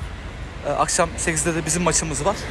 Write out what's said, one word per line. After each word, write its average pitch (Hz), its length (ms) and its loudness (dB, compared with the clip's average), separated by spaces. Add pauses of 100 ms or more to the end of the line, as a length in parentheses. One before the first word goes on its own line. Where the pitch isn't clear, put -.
(680)
Ee, 143 40 -2
akşam 156 460 2
sekizde 165 380 0
de 160 120 -2
bizim 156 160 2
maçımız 156 420 2
var. 196 120 2 (140)